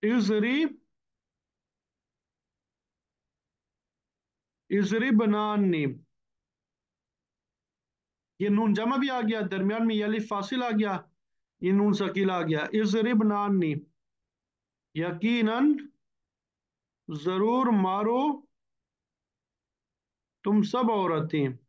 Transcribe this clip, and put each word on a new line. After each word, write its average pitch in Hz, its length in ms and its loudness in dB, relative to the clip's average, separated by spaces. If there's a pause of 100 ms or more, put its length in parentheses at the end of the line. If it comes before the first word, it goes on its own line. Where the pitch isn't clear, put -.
اضری، 220 600 2 (4000)
اضربنانی۔ 208 1040 0 (2500)
یہ 202 100 -2
نون 208 240 2
جمع 226 240 0
بھی 269 140 0
آ 254 100 -2
گیا، 220 200 -2 (100)
درمیان 202 360 -2
میں 220 100 0
یہ 208 80 0
الف 214 240 -4
فاصل 208 340 -4
آ 240 80 -4
گیا، 208 300 -2 (600)
یہ 180 120 0
نون 202 200 4
ثقیل 190 380 0
آ 180 120 -2
گیا۔ 160 160 0
اضربنانی۔ 208 1160 0 (1200)
یقیناً 220 760 0 (1500)
ضرور 214 420 2 (160)
مارو 226 580 0 (2000)
تم 208 180 4
سب - 160 -2
عورتیں۔ 165 680 0 (200)